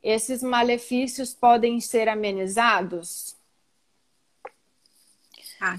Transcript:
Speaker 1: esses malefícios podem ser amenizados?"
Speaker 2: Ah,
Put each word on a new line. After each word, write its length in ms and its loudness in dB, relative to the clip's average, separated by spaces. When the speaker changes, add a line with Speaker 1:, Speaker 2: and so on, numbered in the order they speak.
Speaker 1:
esses 400 -2
malefícios 920 -2
podem 440 4
ser 300 0
amenizados?" 1300 -2
Speaker 2:
Ah, 200 -4